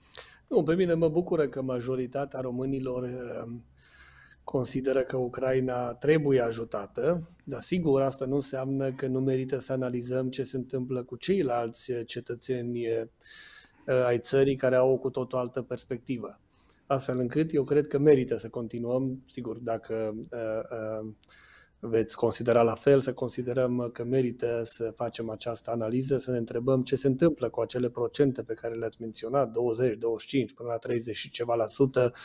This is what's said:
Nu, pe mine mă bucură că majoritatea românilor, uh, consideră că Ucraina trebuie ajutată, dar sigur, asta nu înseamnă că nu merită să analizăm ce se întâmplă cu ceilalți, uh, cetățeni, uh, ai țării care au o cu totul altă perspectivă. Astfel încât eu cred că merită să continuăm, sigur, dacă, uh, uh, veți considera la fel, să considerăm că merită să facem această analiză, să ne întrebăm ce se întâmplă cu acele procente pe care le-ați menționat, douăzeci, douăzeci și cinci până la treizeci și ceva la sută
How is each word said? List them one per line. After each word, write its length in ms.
Nu, 160
pe 120
mine 180
mă 160
bucură 380
că 140
majoritatea 800
românilor, 640
uh, 500
consideră 580
că 160
Ucraina 760
trebuie 480
ajutată, 880
dar 180
sigur, 400
asta 240
nu 100
înseamnă 560
că 160
nu 120
merită 400
să 140
analizăm 560
ce 140
se 140
întâmplă 460
cu 120
ceilalți, 760
uh, 140
cetățeni, 800
uh, 1200
ai 140
țării 360
care 200
au 160
o 60
cu 120
totul 280
altă 240
perspectivă. 800
Astfel 320
încât 340
eu 100
cred 240
că 120
merită 380
să 120
continuăm, 840
sigur, 260
dacă, 580
uh, 840
uh, 80
veți 360
considera 460
la 140
fel, 240
să 140
considerăm 800
că 100
merită 600
să 320
facem 340
această 420
analiză, 460
să 140
ne 60
întrebăm 460
ce 120
se 120
întâmplă 420
cu 120
acele 280
procente 540
pe 100
care 200
le-ați 280
menționat, 500
douăzeci, 460
douăzeci 240
și 60
cinci 260
până 160
la 80
treizeci 380
și 140
ceva 260
la 120
sută 460